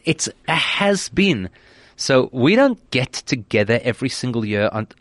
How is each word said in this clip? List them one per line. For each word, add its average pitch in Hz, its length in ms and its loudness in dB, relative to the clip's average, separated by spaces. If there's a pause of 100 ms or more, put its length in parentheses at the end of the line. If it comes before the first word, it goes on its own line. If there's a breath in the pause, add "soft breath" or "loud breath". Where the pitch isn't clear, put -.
it's - 220 -2 (200)
a 160 80 0
has-been. 190 920 0 (500 soft breath)
So 131 320 2
we 131 240 2
don't 139 360 2
get 127 220 -2
together 110 720 0
every 127 260 -2
single 117 360 -4
year 104 260 0
on, 107 160 -4 (140)